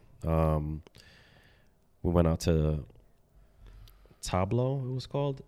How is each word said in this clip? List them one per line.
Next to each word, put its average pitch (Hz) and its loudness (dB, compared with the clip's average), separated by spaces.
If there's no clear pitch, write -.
Um, 78 0
we 90 0
went 85 4
out 82 0
to 78 2
Tableau, 123 0
it 127 -6
was 127 -6
called. 143 -4